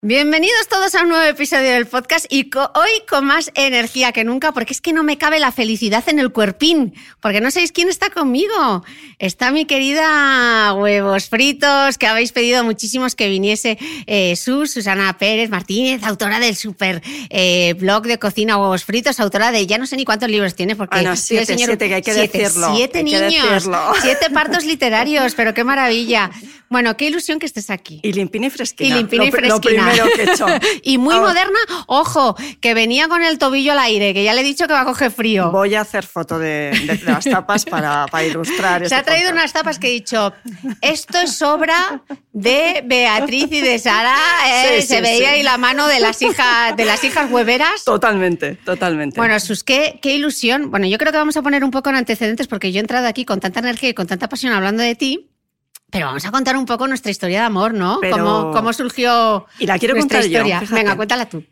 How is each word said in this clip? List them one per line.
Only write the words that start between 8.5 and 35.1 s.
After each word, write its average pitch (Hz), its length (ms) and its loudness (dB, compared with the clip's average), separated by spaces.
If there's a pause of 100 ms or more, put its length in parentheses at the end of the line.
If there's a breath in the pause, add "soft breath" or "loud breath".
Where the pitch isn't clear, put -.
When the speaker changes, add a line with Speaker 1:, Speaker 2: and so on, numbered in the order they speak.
Speaker 1:
Está 247 320 -2
mi 302 140 0
querida 269 1120 2
Huevos 196 540 0
Fritos, 277 720 2
que 247 80 0
habéis 226 240 0
pedido 240 320 2
muchísimos 233 540 -2
que 214 120 0
viniese, 208 500 -2 (280 loud breath)
eh, 185 300 0
Sus, 277 340 -2
Susana 196 480 -2
Pérez 220 320 0
Martínez, 214 540 -2
autora 214 340 -2
del 233 160 0
super, 185 480 -4 (280 loud breath)
eh, 180 460 2
blog 196 280 2
de 233 160 -2
cocina 214 380 0
Huevos 190 260 0
Fritos, 240 340 -2
autora 208 320 0
de 214 160 0
ya 202 120 -2
no 254 80 -4
sé 262 100 -8
ni 269 80 -4
cuántos 220 260 -2
libros 202 240 0
tiene, 196 220 -4
porque 196 220 -4
Speaker 2:
Ah, 185 40 2
no, 180 140 0
Speaker 1:
soy 226 220 -2
el 226 80 0
Speaker 2:
siete, - 0 -
Speaker 1:
señor 233 240 0
Speaker 2:
siete, 214 180 0
que 190 60 0
hay 190 80 -2
que 220 120 -2
Speaker 1:
siete, 208 240 0
Speaker 2:
decirlo, 190 380 0
Speaker 1:
siete 254 220 -2
Speaker 2:
hay 320 80 0
que 294 100 0
Speaker 1:
niños, 254 340 2
Speaker 2:
decirlo. 185 460 0
<laughs> 392 60 -2
Speaker 1:
siete 277 280 0
partos 311 360 0
literarios, 254 680 0
pero 220 180 0
qué 233 120 -2
maravilla. 233 680 0 (380 loud breath)
Bueno, 240 280 0
qué 285 100 -2
ilusión 320 320 -2
que 320 80 -6
estés 220 240 -10
aquí. 165 320 -10
Speaker 2:
Y 208 100 -2
limpina 202 360 -4
y - 20 -4
fresquina, 254 460 -2
Speaker 1:
Y - 20 4
limpina 226 260 2
y 180 60 4
Speaker 2:
lo 240 60 0
pri-, 240 120 2
lo 214 120 4
Speaker 1:
fresquina. 220 320 4
Speaker 2:
primero 233 240 4
que 220 60 0
he 349 100 4
hecho. 240 140 0
Speaker 1:
<laughs> 349 360 0
Y 262 160 2
muy 269 160 2
Speaker 2:
Ah. 339 60 4
Speaker 1:
moderna. 381 380 2 (280 loud breath)
Ojo, 269 480 2 (260 loud breath)
que 233 140 2
venía 233 320 2
con 339 160 0
el 320 160 0
tobillo 269 320 2
al 285 80 2
aire, 214 340 2
que 202 120 0
ya 214 100 2
le 254 60 0
he 262 40 0
dicho 277 220 -2
que 311 60 0
va 277 80 4
a 262 40 2
coger 254 280 0